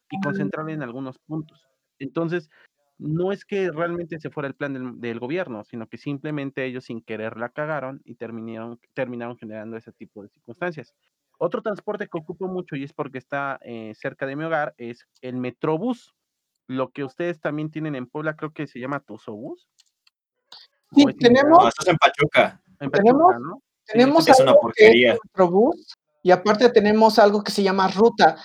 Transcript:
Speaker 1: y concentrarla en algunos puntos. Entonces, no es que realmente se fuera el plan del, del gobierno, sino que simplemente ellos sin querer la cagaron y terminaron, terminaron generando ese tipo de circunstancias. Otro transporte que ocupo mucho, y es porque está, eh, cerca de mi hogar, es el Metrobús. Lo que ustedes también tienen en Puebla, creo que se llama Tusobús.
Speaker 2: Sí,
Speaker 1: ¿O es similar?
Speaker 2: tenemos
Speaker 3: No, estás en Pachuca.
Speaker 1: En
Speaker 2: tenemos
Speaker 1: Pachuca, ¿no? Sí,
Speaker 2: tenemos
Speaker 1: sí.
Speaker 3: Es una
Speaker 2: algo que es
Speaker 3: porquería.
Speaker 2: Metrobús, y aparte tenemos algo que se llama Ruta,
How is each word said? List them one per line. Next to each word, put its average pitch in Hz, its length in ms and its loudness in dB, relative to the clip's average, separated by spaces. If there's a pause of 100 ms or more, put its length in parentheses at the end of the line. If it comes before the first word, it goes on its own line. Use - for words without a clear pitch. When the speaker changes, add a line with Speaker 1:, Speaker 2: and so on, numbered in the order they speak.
Speaker 1:
y - 120 -8
concentrarla 151 500 -6
en 156 120 -8
algunos 127 360 -12
puntos. - 480 -14 (300)
Entonces, 165 520 -8 (480)
no 175 360 -4
es 196 100 -12
que 190 280 -4
realmente 170 480 -8
se 151 100 -12
fuera 143 180 -10
el 131 80 -10
plan 143 180 -8
del, 123 280 -12
del 117 180 -8
gobierno, 123 460 -8
sino 113 220 -14
que 117 100 -18
simplemente 143 680 -8
ellos 127 200 -10
sin 113 160 -12
querer 110 360 -10
la 120 120 -8
cagaron 139 560 -10
y 120 100 -20
terminaron, 113 640 -14 (140)
terminaron 120 440 -10
generando 110 380 -16
ese 113 160 -18
tipo - 320 -20
de 104 60 -20
circunstancias. 156 640 -14 (480)
Otro 175 200 -4
transporte 208 500 -10
que 180 60 -8
ocupo 175 320 -10
mucho, 180 260 -10
y 139 80 -8
es 139 80 -14
porque 131 260 -10
está, 139 440 -8
eh, 113 340 -14
cerca 139 300 -10
de 135 100 -8
mi 151 80 -8
hogar, 160 340 -4
es 120 300 -16 (140)
el 127 160 -10
Metrobús. 156 760 -6 (540)
Lo 131 220 -6
que 143 160 -10
ustedes 170 340 -8
también 151 320 -8
tienen 156 240 -8
en 127 120 -10
Puebla, 151 280 -8
creo 156 160 -12
que 156 160 -10
se - 100 -18
llama 135 220 -8
Tusobús. 117 720 -16 (1200)
Speaker 2:
Sí, 285 120 8
Speaker 1:
¿O - 40 0
es - 60 -10
similar? - 20 -20
Speaker 2:
tenemos 277 420 6
Speaker 3:
No, 381 100 6
estás - 180 -6
en 359 100 2
Pachuca. - 640 2 (200)
Speaker 1:
En 139 100 -8
Speaker 2:
tenemos 233 300 4
Speaker 1:
Pachuca, 359 180 6
¿no? - 220 -12 (240)
Sí, - 80 -14
Speaker 2:
tenemos 269 320 4
Speaker 1:
sí. - 60 6
Speaker 3:
Es 262 100 8
una - 100 4
Speaker 2:
algo 190 100 8
que 214 220 4
es 214 60 12
Speaker 3:
porquería. 113 340 6
Speaker 2:
Metrobús, 190 680 0 (300)
y 180 80 4
aparte 208 400 4
tenemos 214 480 4
algo 208 220 6
que - 120 -8
se 202 100 0
llama 190 240 0
Ruta, 190 580 4